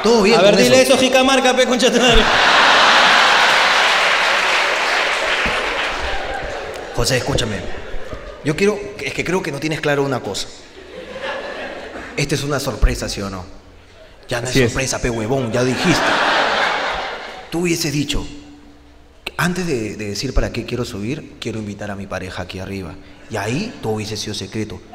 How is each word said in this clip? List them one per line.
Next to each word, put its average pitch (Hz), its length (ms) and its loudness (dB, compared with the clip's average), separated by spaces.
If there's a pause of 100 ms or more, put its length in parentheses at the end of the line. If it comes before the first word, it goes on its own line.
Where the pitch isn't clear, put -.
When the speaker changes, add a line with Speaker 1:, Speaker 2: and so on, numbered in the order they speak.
Speaker 1:
Todo 220 200 6
bien 202 160 6
Speaker 2:
A - 20 6
ver, 202 140 8
Speaker 1:
con 247 80 6
Speaker 2:
dile 247 180 8
Speaker 1:
eso. 262 120 6
Speaker 2:
eso, 254 80 6
Jicamarca, 254 540 4
pe, 254 120 4
concha 240 240 4
tu 240 80 4
madre. 226 220 8 (4000)
Speaker 1:
José, 123 220 0
escúchame. 120 400 -2 (880)
Yo 151 120 0
quiero, 202 240 2 (240)
es 135 100 -6
que 139 100 -4
creo 180 200 -2
que 175 80 -4
no 139 80 -6
tienes 156 220 -4
claro 143 220 2
una 131 180 -2
cosa. 104 260 -6 (1700)
Esta 147 200 -2
es 135 80 -2
una 143 160 -2
sorpresa, 120 500 0
¿sí - 120 -6
o 98 80 -4
no? 92 160 -8 (840)
Ya 120 140 -4
no 120 60 -6
es 127 40 -6
Speaker 3:
Así 127 120 6
es. 117 80 4
Speaker 1:
sorpresa, 127 300 -2
pe 135 80 0
huevón, 113 420 0
ya 120 120 2
dijiste. 131 420 2 (1500)
Tú 165 100 -2
hubieses 165 300 0
dicho, 139 340 -2 (1120)
antes 175 300 -2
de, 110 300 -2
de 104 120 -6
decir 123 240 -4
para 104 200 2
qué 110 120 -4
quiero 120 200 -4
subir, 113 540 -6
quiero 113 200 -6
invitar 101 320 -8
a 101 40 -6
mi 98 120 -10
pareja 92 360 -8
aquí 92 160 -10
arriba. 95 340 -8 (360)
Y 113 80 -6
ahí 127 440 -4
todo 110 120 -2
hubiese 107 240 -4
sido 107 160 -6
secreto. 101 460 -6 (160)